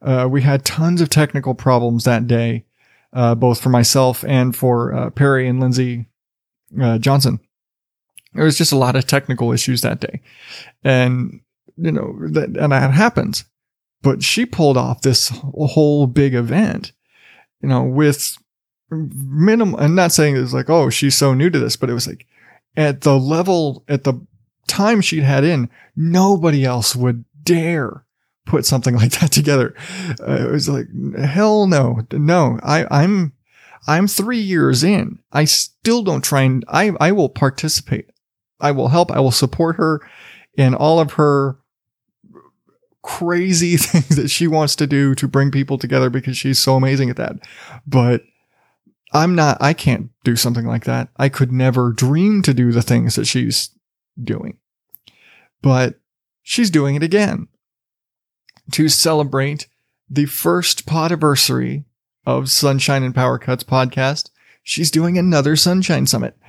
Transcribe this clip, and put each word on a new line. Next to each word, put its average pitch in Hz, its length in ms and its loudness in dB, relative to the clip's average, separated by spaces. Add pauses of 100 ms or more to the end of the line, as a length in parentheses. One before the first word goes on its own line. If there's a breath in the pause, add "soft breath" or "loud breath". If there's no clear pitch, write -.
uh, 131 280 0
we 135 120 2
had 139 240 2
tons 170 340 0
of 165 100 2
technical 139 460 0
problems 120 480 0
that 120 240 0
day, 117 380 0 (480)
uh, 120 220 2
both 120 260 2
for - 80 0
myself 127 560 2
and 127 280 0
for, 123 400 -2
uh, 123 180 -4
Perry 139 360 2
and 127 140 0
Lindsay, 123 460 -2 (720)
uh, 117 180 0
Johnson. 120 420 0 (920)
There 151 100 -2
was 156 140 2
just 160 160 0
a 139 40 0
lot 127 200 0
of 127 100 -2
technical 127 460 -2
issues 120 280 -2
that 113 200 -4
day. - 200 -10 (600 loud breath)
And, 127 560 0 (380)
you 165 140 -4
know, 147 260 -6 (140)
that, 151 260 -4
and 147 160 0
that 135 180 2
happens. 160 540 0 (560)
But 175 220 0
she 233 220 0
pulled 147 320 2
off 123 240 -4
this - 280 0
whole 147 760 0
big 135 300 2
event, 123 560 -2 (720 soft breath)
you 139 80 -2
know, 127 140 2
with 139 540 0 (540)
minimal, 160 880 0
I'm 151 160 2
not 175 160 2
saying 151 240 2
it 127 60 0
was 127 120 -4
like, 131 160 -4
"Oh, 156 220 4
she's 139 260 0
so 139 160 2
new 143 160 2
to 160 80 0
this," 117 180 -2
but 127 140 -4
it 120 40 -4
was 120 140 -4
like, - 200 -16 (500 soft breath)
at 143 240 0
the 143 180 4
level, 160 680 0
at 139 160 -4
the 139 100 0 (540)
time 208 340 2
she'd 156 220 -2
had 135 200 4
in, 143 280 0 (240 soft breath)
nobody 165 680 2
else 123 320 -2
would 123 300 -2 (160)
dare 165 640 -2 (400)
put - 180 0
something 127 320 0
<laughs> - 0 -
like 117 240 2
that 160 120 0
together. 143 420 2 (480 loud breath)
Uh, 127 260 -4
it 127 40 -4
was 147 180 -2
like, 127 160 -4 (320)
"Hell 202 480 2
no, 127 460 2
no, 151 500 2
I, 156 300 -2
I'm, 170 420 2 (540 soft breath)
I'm 170 200 2
three 220 320 -2
years 143 440 2
in. 190 340 0 (140)
I 147 140 2
still - 580 0
don't 156 200 -2
try 139 200 2
and, 131 240 2
I, 202 320 0
I 160 120 2
will 185 180 2
participate. - 800 -4 (500)
I 147 100 0
will 131 180 0
help. 170 220 2
I - 80 0
will 135 120 4
support 165 460 -2
her 160 300 -2 (460 loud breath)
in 131 220 2
all 160 240 2
of 156 140 0
her 143 440 2 (1400)
crazy 175 760 0
<laughs> - 0 -
things - 380 2
that 143 140 0
she 170 180 0
wants 156 280 0
to 156 100 -2
do 139 300 2
to 139 120 -2
bring 139 220 2
people 139 300 -2
together 127 320 0
because 127 260 -6
she's 135 220 -2
so 135 160 0
amazing 131 340 0
at 123 80 -8
that." 123 200 -8 (500 loud breath)
But 123 340 2 (920)
I'm 165 200 2
not, 151 280 2
I 143 100 2
can't 120 380 -2 (160)
do 120 100 0
something 120 300 -2
like 117 200 -4
that. 123 300 -4
I 139 140 0
could 135 200 -2
never 127 440 2
dream 170 480 2
to 151 120 2
do 123 200 2
the 120 80 2
things 120 340 0
that 110 120 -2
she's - 420 -2 (520)
doing. - 360 -8 (1040 soft breath)
But 127 400 0 (420)
she's 233 260 0
doing 143 260 2
it 147 80 -2
again. 190 440 -2 (1200)
To 156 180 0
celebrate 147 800 -2 (420)
the 143 160 0
first 170 600 -2
podiversary 147 1000 -2 (400)
of 131 240 -2
Sunshine 135 540 0
and 127 120 -6
Power 127 240 0
Cuts 127 240 -6
podcast, 131 680 -4 (320 soft breath)
she's - 280 -4
doing 170 260 0
another 156 380 2
Sunshine 175 520 0
Summit. - 280 -4 (140)